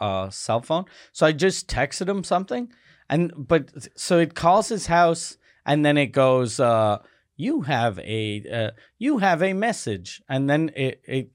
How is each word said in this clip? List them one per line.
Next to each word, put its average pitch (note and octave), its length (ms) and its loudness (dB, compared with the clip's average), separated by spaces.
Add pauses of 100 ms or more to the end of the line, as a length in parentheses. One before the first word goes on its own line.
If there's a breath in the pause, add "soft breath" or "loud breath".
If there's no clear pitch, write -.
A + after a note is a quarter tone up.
a F#2+ 300 -2
cell A#2 300 -4
phone, E3+ 240 -4 (280 loud breath)
so - 120 2
I D#3 60 6
just F3 380 0
texted C#3+ 400 -2
him G3 160 -4
something, A#3 460 -4 (380 soft breath)
and, E3+ 280 0
but, D3 340 0 (240)
so - 240 2
it E3 160 0
calls F#3+ 340 4
his G#3 180 -4
house, E3+ 500 2 (280 soft breath)
and D3 200 2
then D3 120 4
it C#3+ 100 2
goes, B2+ 520 2
uh, A2 380 4 (400 soft breath)
"You B3+ 240 -2
have A#2+ 380 0
a, G#2+ 520 -6
uh, A2 200 -4 (260 soft breath)
you C4 220 0
have F3+ 240 2
a F#3+ 100 2
message," F#3+ 720 -4
and C3+ 220 0
then D3+ 260 2
it, C3+ 320 -4
it, C3 280 -6